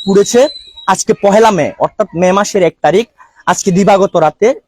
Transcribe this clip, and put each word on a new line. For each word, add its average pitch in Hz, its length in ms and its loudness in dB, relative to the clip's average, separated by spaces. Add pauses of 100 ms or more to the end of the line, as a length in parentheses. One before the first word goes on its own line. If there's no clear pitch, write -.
পুড়েছে 202 440 2 (380)
আজকে 196 280 -2
পহেলা 214 360 2
মে, 151 280 -2
অর্থাৎ 170 380 -4
মে 180 160 0
মাসের 202 300 -2
এক 160 200 0
তারিখ। 180 240 0 (400)
আজকে - 240 -2
দিবাগত 190 460 2
রাতে 175 380 0 (140)